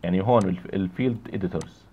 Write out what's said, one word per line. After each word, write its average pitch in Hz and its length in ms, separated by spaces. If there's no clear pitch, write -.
يعني 90 200
هون 117 200
الف-، 90 320
الفيلد 117 600
اديتورز 87 580